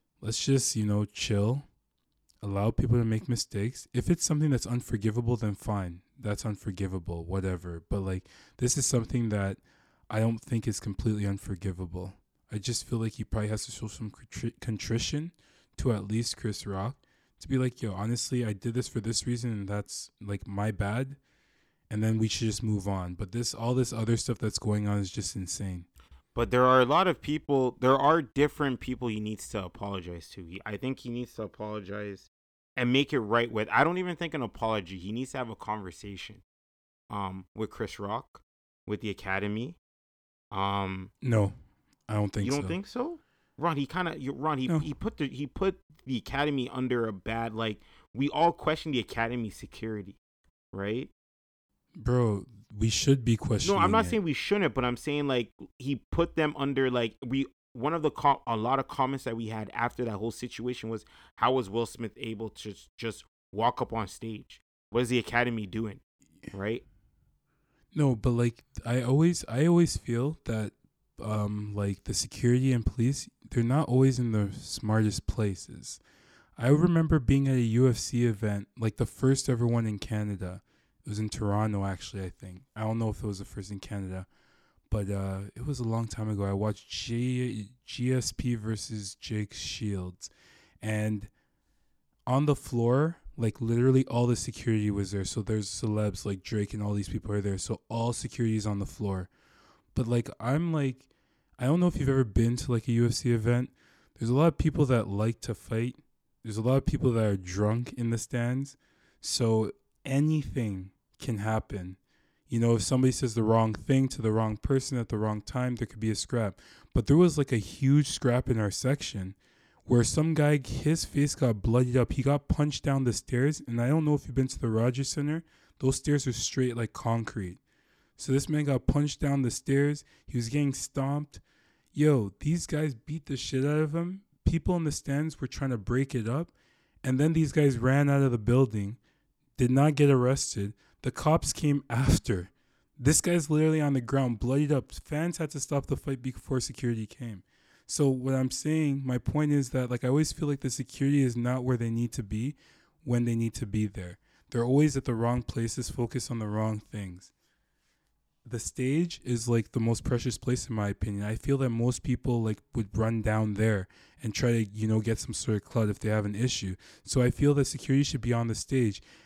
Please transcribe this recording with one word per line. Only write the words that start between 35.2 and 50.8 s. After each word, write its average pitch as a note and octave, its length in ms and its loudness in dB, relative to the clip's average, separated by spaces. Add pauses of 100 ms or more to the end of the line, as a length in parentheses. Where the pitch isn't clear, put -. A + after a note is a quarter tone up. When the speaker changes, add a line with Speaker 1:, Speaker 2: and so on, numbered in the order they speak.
Speaker 2:
to C#3 60 -8
have A#2+ 120 -6
a G#2+ 60 -12
conversation, G2+ 840 -10 (680)
um, F#2+ 360 -6 (100)
with G#2+ 140 -6
Chris - 280 -10
Rock, G2+ 440 -8 (440)
with G#2 140 -6
the G#2+ 100 -6
Academy. G#2 680 -4 (760)
Um, G2 580 -2 (100)
Speaker 1:
No, A2 340 2 (540)
I A2 60 -4
don't G#2 180 0
think G#2+ 140 -2
Speaker 2:
you C3 60 2
don't C#3+ 100 0
Speaker 1:
so. F#2 60 -6
Speaker 2:
think F#3+ 180 -6
so? D4+ 320 -6 (380)
Ron, D#3+ 200 0
he C#3+ 100 -2
kinda, E3+ 300 -4
you, C3+ 160 -6
Ron, C#3+ 260 -2
he, C3 100 -2
Speaker 1:
No. D#3+ 100 2
Speaker 2:
he D3+ 160 -4
put - 220 -8
the, C#3+ 120 -4
he C3 200 -6
put F#3+ 320 -4 (260)
the C3 120 -2
Academy C#3 540 -2
under B2 360 0
a G#2+ 40 -4
bad, A2+ 400 -6
like, A2 280 -4 (340)
we C3+ 140 0
all E3 240 4
question D#3 400 -2
the B2 80 2
Academy A2+ 500 -4
security, G#2 640 -10 (580)
right? G2+ 380 -4 (840)